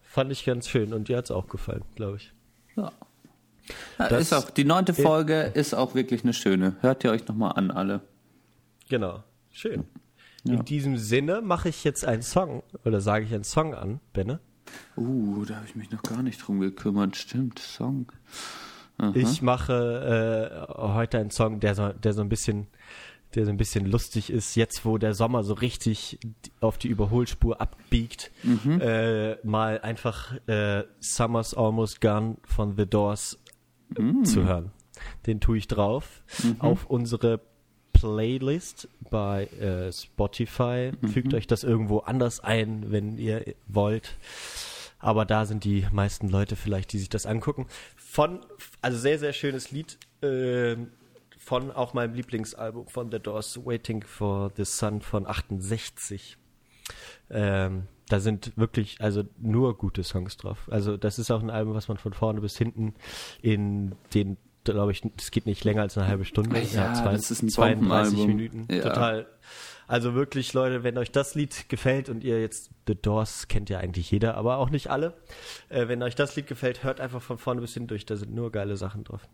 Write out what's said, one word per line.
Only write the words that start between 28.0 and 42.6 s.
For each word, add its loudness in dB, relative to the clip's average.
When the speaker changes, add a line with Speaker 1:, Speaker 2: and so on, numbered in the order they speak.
Speaker 2:
Mhm. 4
Speaker 1:
äh, 2
mal 2
einfach, -4
äh, 2
Summer's 0
Almost 2
Gone 2
von 0
The 2
Doors 0
Speaker 2:
Mm. 4
Speaker 1:
zu 6
hören. 2
Den 0
tue 4
ich -4
drauf 0
Speaker 2:
Mhm. 2
Speaker 1:
auf 4
unsere 2
Playlist 2
bei, 0
äh, -2
Spotify. -2
Speaker 2:
Mhm. 0
Speaker 1:
Fügt 0
euch 0
das 2
irgendwo 2
anders 0
ein, -2